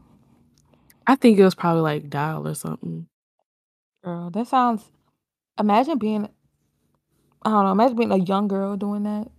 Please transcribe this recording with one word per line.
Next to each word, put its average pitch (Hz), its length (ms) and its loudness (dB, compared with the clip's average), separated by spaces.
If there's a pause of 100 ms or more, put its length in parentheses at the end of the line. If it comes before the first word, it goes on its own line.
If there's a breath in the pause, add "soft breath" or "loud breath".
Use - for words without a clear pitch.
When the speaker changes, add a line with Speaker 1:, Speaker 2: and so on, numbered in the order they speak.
(1080)
Speaker 1:
I 269 100 6
think 226 220 6
it 196 60 8
was 185 100 4
probably, 165 280 0
like, 151 260 -2
Dial 147 400 -4
or 156 60 -6
something. 165 520 -10 (1000)
Speaker 2:
Girl, 175 260 -10
that 214 160 -6
sounds, 247 360 0 (760)
imagine 226 400 2
being, 214 300 -4 (1120)
I 220 80 -2
don't 208 140 4
know, 190 80 2
imagine 226 240 2
being 226 160 0
a 196 60 2
young 190 300 -2
girl 196 280 -4
doing 202 260 -6
that 208 260 -6 (100)